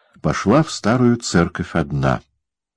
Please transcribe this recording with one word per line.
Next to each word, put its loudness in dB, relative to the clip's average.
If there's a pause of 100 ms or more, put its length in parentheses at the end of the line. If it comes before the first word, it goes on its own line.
(200)
пошла 2
в -6
старую 2
церковь -2
одна. -2 (560)